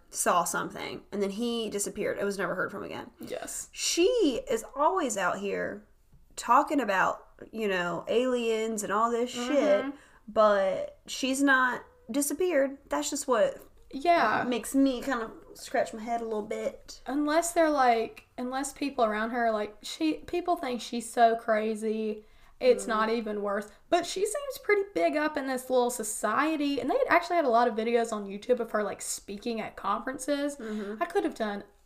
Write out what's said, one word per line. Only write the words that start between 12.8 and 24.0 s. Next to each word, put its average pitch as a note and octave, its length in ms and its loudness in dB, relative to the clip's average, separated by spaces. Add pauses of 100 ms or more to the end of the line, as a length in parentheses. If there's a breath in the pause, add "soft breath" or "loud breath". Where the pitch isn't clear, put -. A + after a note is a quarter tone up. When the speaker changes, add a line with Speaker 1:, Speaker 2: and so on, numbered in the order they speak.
Speaker 1:
That's D4 220 -4
just C#4+ 160 -6
what G#3+ 320 2 (320)
Speaker 2:
Yeah. C4+ 560 2
Speaker 1:
makes A#3 260 -2
me C4+ 280 4
kind B3 200 -2
of A3 100 -8 (220)
scratch - 400 -4
my A3 80 -10
head A#3 200 -4
a - 20 -8
little G#3+ 180 -4
bit. A3 640 -8
Speaker 2:
Unless D4 460 0
they're E4 180 4
like, B3 540 2 (120)
unless C4 380 -4
people C4+ 320 0
around G#3+ 240 0
her A#3+ 160 0
are A3+ 60 4
like, G#3+ 320 -4
she, D#4 320 -2
people F4 400 -2
think B3 260 -4
she's A#3 300 -6
so A3+ 240 6
crazy, A3 920 -2 (360 loud breath)
it's A#3 240 4
Speaker 1:
Mm. A#3+ 40 -2
Speaker 2:
not A3 200 2
even G#3+ 320 -2
worth, G3+ 300 -4 (180 loud breath)
but F4 160 4